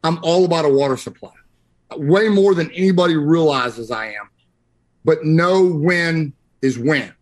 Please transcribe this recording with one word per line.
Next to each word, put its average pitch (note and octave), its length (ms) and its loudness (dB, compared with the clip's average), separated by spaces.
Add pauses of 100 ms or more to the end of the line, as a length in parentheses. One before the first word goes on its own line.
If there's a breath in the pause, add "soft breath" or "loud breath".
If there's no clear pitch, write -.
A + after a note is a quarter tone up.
I'm E3 180 -2
all F3 240 2
about E3 200 0
a D3 40 2
water C3+ 280 0
supply, - 340 -16 (680)
way F3+ 320 2
more G3 240 4
than E3 160 -2
anybody F3+ 460 2
realizes C#3+ 760 0
I A2 200 -8
am. G#2 200 -16 (760)
But D#3 220 0
know F3 400 2
when E3 680 -2 (280)
is C3 160 -2
when. B2 340 -4 (100)